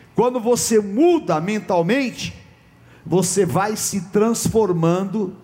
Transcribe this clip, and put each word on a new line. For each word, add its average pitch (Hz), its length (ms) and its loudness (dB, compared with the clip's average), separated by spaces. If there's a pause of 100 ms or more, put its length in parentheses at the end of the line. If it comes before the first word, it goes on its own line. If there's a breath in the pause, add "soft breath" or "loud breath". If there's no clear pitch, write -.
(160 loud breath)
quando 247 240 2
você 226 400 2
muda 208 600 2
mentalmente, 208 960 -2 (680 soft breath)
você 180 400 0
vai 196 300 -2
se 202 340 -6
transformando 190 1300 0